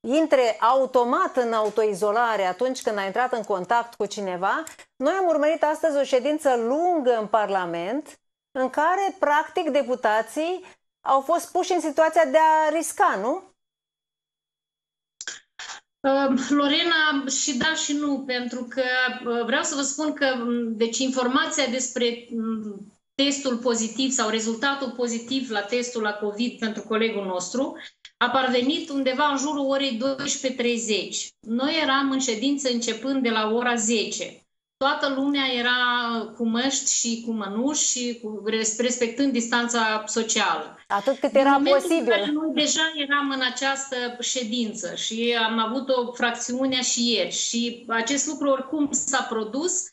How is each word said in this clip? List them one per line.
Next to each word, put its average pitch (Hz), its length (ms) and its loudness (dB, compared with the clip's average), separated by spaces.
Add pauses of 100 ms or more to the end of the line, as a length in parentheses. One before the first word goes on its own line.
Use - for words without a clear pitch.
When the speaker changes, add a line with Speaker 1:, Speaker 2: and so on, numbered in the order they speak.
Speaker 1:
intre 262 520 4
automat 262 760 4
în 233 160 0
autoizolare 214 920 2
atunci 254 360 -2
când 214 160 -2
a 196 80 -2
intrat 240 280 0
în 220 100 -4
contact 214 500 0
cu 208 120 -4
cineva. 202 580 -2 (320)
Noi 285 180 0
am 381 140 2
urmărit 311 360 2
astăzi 302 340 2
o 277 60 2
ședință 269 520 2
lungă 254 640 2
în 208 80 -4
Parlament, 196 920 -2 (400)
în 254 100 0
care, 359 500 0
practic, 311 500 0
deputații 254 920 0 (440)
au 269 140 4
fost 330 300 -2
puși 359 200 0
în 349 80 4
situația 320 460 4
de 269 120 2
a 311 380 6
risca, 302 460 2
nu? 302 340 -4 (2500)
Speaker 2:
Uh, 269 280 4 (100)
Lorena, 302 760 2 (160)
și 277 160 -2
da 311 160 2
și 311 200 -2
nu, 285 260 0
pentru 247 500 -4
că, 262 140 -2 (420)
uh, 233 200 0
vreau 285 180 0
să 330 120 -4
vă 277 60 -2
spun 302 320 -2
că, 262 260 2
um, 233 380 -2
deci, 226 200 0
informația 262 680 0
despre, 233 640 -2
um, 220 600 -6 (240)
testul 269 420 0
pozitiv 233 540 0
sau 220 180 0
rezultatul 233 640 -2
pozitiv 240 580 -4
la 208 120 -2
testul 240 400 -2
la 208 120 0
covid 208 460 -4
pentru 214 220 -4
colegul 214 440 0
nostru 190 500 -4 (420)
a 240 120 2
parvenit 262 600 0
undeva 277 380 0
în 277 100 0
jurul 285 320 -2
orei 269 220 0
douăsprezece 269 600 -2
treizeci. 220 760 -2 (100)
Noi 269 420 -2
eram 269 300 2
în 269 80 0
ședință 262 520 0
începând 240 520 -2
de 233 60 2
la 214 220 0
ora 240 240 2
zece. 214 680 -2 (360)
Toată 285 380 0
lumea 277 280 0 (160)
era 247 140 0 (600)
cu 233 120 -2
măști 254 460 0
și 233 320 -2
cu 233 60 -4
mănuși 226 560 -2
și 240 360 -2
cu, 214 220 -8
res-, 220 340 -2
respectând 240 520 0
distanța 233 760 0
socială. 208 800 -2
Speaker 1:
Atât 202 320 0
cât 285 120 0
Speaker 2:
Din 254 80 6
Speaker 1:
era 277 120 6
Speaker 2:
momentul 277 300 6
Speaker 1:
posibil. 320 320 2
Speaker 2:
în 196 60 4
care 294 120 -2
noi 311 220 -2
deja 311 420 0
eram 285 340 0
în 262 120 -2 (100)
această 269 440 -2 (240)
ședință 220 760 -4
și 233 500 -2
am 226 140 0
avut 233 300 -2
o 247 220 2
fracțiune 247 720 -2
și 240 320 0
ieri 175 180 0
și 233 560 -4
acest 233 400 -2
lucru 285 220 -2
oricum 277 420 0
s-a - 380 -2
produs 233 640 -2